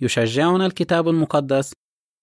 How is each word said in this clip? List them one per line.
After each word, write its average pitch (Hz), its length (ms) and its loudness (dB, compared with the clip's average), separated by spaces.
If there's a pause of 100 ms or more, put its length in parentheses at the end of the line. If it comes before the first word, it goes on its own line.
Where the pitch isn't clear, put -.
يشجعنا 139 640 0
الكتاب 170 420 -2
المقدس: 143 640 0 (500)